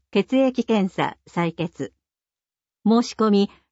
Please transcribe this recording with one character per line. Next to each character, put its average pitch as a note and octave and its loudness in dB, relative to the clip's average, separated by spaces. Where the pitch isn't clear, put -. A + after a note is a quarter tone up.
血 G#3 -2
液 C4 2
検 A3 0
査、 D3 -4
採 E3+ -4
血。 D#3+ -8
申 A3+ 4
し - -8
込 A3 0
み、 G3+ 2